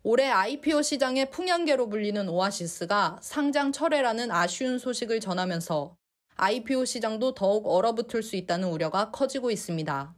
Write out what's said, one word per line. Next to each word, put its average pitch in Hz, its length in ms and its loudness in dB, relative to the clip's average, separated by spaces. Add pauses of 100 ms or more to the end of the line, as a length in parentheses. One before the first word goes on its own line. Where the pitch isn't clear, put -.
올해 247 280 4
아이피오 285 520 2
시장의 269 480 0
풍향계로 320 600 0
불리는 208 400 -2
오아시스가 180 920 0
상장 285 520 0
철회라는 247 580 0
아쉬운 247 480 0
소식을 233 400 -2
전하면서 175 800 -2 (400)
아이피오 247 480 2
시장도 226 480 -2
더욱 208 340 2
얼어붙을 220 560 2
수 202 140 -6
있다는 180 320 -2
우려가 165 420 0
커지고 262 400 -2
있습니다. 156 680 -4